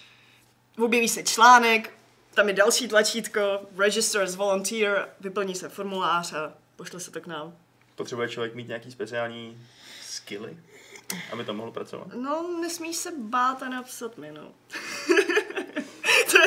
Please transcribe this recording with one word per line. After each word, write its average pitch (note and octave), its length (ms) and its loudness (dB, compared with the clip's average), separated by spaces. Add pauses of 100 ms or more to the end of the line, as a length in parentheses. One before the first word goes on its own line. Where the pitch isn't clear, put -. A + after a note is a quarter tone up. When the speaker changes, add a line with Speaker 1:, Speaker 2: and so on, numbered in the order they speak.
(800)
Speaker 1:
objeví A#3 300 2
se F3+ 140 -2
článek, A3+ 680 8 (440)
tam G#3 140 4
je G3 60 0
další G#3+ 340 4
tlačítko, G#3 720 2 (180)
register G#3 440 2
as F3+ 140 -2
volunteer, G3+ 720 0 (120)
vyplní F#3+ 340 -4
se E3+ 140 -10
formulář F#3 640 -2
a D3+ 200 -6 (240)
pošle F3 240 -14
se - 100 -12
to D#3+ 100 -10
k E3+ 60 -14
nám. D#3+ 260 -10 (440)
Speaker 2:
Potřebuje A#2 320 -6
člověk A2+ 260 -6
mít A#2+ 140 -12
nějaký A#2 240 -10
speciální A#2 720 -8 (360)
skilly, - 540 -12 (760)
aby A#2 120 -8
to G#2+ 100 -6
mohl A2+ 160 -10
pracovat? - 440 -12
Speaker 1:
No, D#4+ 460 -6
nesmíš E4 360 -8
se F4 220 -8
bát B3+ 440 -2
a C4 60 -8
napsat A#3+ 500 -10
mi, D3+ 140 -14
no. D3+ 100 -18 (680)
<laughs> E4+ 60 4 (1160)
To - 160 8